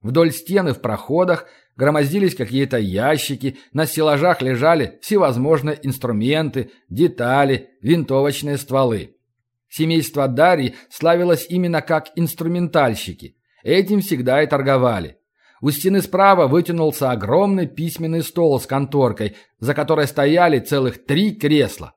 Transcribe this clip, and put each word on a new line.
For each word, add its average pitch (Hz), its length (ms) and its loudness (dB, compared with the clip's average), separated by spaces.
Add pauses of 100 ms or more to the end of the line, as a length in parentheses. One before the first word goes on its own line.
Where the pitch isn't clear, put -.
Вдоль 147 300 2
стены 180 420 -2
в - 80 -10
проходах 160 640 -2 (320)
громоздились 151 580 0
какие-то 131 420 -2
ящики, 123 800 -2 (140)
на 156 140 -2
стеллажах 156 560 0
лежали 131 600 0
всевозможные 147 800 0
инструменты, 127 880 -2 (180)
детали, 131 800 0 (120)
винтовочные 143 760 0
стволы. 123 580 -2 (540)
Семейство 160 580 -2
Дарьи 143 480 2 (140)
славилось 170 600 0
именно 175 320 -2
как 156 340 -4
инструментальщики. 160 1200 -2 (260)
Этим 190 380 2
всегда 135 420 0
и 147 40 0
торговали. 127 680 0 (440)
У 139 80 0
стены 185 320 0
справа 190 460 4
вытянулся 156 640 0
огромный 156 560 0
письменный 160 560 -6
стол 160 360 0
с 127 60 -10
конторкой, 135 720 -2 (220)
за 135 160 -2
которой 151 320 0
стояли 151 520 2
целых 131 460 -2
три 160 300 0
кресла. 143 600 -2